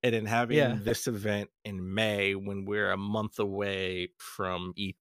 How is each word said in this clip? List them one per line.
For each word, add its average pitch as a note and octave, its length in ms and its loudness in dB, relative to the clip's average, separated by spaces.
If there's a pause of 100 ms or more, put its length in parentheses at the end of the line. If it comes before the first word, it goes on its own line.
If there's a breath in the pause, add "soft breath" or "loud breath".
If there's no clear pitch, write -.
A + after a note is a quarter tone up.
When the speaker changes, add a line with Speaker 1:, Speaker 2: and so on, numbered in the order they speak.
Speaker 1:
and A#2+ 100 4
then A2 120 0
having A#2 320 2
Speaker 2:
Yeah. B2 220 4
Speaker 1:
this A2+ 280 -2
event G#2 420 0 (160)
in F#2+ 280 -4
May G2+ 420 2
when G2 300 -4
we're G2+ 260 2
a F#2+ 60 0
month G#2 420 -2
away G2 720 -2 (100)
from F2+ 580 -4
E G2 240 -4